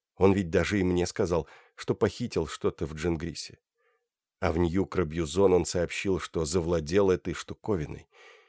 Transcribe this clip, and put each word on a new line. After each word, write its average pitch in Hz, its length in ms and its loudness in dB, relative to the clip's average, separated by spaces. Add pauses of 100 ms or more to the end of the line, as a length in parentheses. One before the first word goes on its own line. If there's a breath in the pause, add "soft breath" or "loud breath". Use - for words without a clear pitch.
(160)
Он 95 180 6
ведь 92 160 0
даже 90 300 2
и - 20 2
мне 90 240 2
сказал, 85 420 -2 (280 loud breath)
что - 180 -4
похитил 98 520 -2
что-то - 380 -4
в 73 80 -6
Джингрисе. 82 680 -6 (800)
А 90 120 2
в 80 60 0
Нью-Крабьюзон 85 920 0
он 87 120 4
сообщил, 87 560 -2
что - 240 -4
завладел 85 680 0
этой 90 240 -2
штуковиной. 78 760 -8 (400 soft breath)